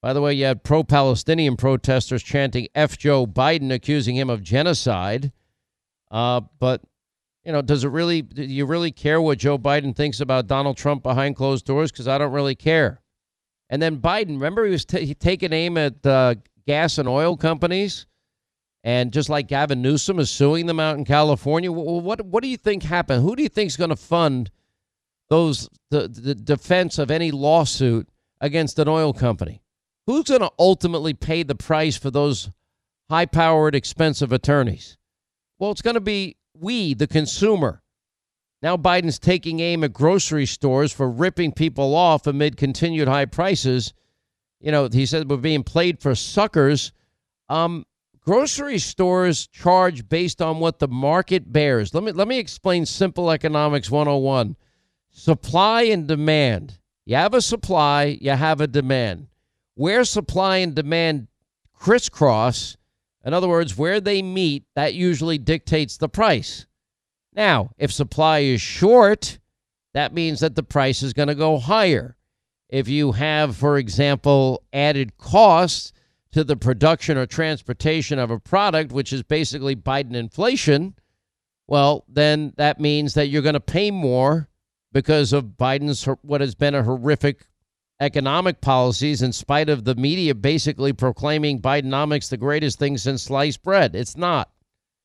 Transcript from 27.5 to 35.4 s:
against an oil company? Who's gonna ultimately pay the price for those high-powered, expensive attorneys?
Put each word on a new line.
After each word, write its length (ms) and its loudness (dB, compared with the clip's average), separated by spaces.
against 380 -2
an 100 2
oil 240 2
company? 500 -2
Who's 180 0
gonna 340 2
ultimately 560 2
pay 280 -4
the 120 -4
price 420 -2
for 140 -6
those 400 -2
high-powered, 640 2
expensive 580 0
attorneys? 640 0